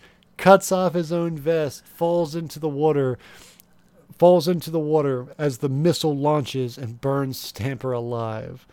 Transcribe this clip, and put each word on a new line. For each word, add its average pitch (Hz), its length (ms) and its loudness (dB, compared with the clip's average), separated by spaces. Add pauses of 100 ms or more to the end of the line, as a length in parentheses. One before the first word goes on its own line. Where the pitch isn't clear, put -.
(360)
cuts 190 360 6
off 185 240 0
his 165 180 -2
own 170 240 -2
vest, 151 480 -2
falls 170 500 -2
into 160 240 -10
the 156 80 -4
water, 143 500 0 (1000)
falls 175 320 6
into 165 200 -2
the 165 100 -2
water 143 480 0 (100)
as 147 220 -2
the 143 100 -2
missile 151 460 0
launches 135 640 -2
and 117 220 -12
burns 139 400 -2
Stamper 131 540 -6
alive. 117 800 -8